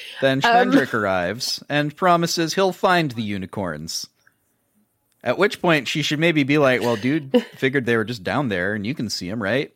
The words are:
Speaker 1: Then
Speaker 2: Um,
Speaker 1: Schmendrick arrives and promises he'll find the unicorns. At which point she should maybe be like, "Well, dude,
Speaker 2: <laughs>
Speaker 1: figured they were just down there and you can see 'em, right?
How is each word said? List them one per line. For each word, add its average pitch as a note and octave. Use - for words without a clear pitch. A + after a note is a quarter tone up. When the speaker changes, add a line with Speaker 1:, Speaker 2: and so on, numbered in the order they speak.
Speaker 1:
Then C3+
Speaker 2:
Um, A#3+
Speaker 1:
Schmendrick C4
arrives G2
and D3
promises E3+
he'll F#3+
find F3
the A2+
unicorns. F#2
At A#2+
which F#3+
point D#3
she D3+
should C#3+
maybe D#3
be C#3+
like, C3
"Well, A#2
dude, C3+
Speaker 2:
<laughs> -
Speaker 1:
figured C3+
they A#2
were A2
just G#2+
down A2
there F#2+
and G#2
you C#3
can A2
see F2+
'em, A2
right? A#2+